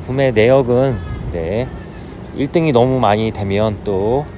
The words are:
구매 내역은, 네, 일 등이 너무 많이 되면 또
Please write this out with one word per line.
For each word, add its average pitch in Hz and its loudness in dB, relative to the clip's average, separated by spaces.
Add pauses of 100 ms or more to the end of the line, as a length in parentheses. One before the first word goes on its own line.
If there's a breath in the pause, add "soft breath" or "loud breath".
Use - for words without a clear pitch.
구매 135 0
내역은, 123 4 (340)
네, 92 -4 (680 loud breath)
일 135 -4
등이 160 2
너무 127 4
많이 110 2
되면 101 -2
또 104 -2 (120)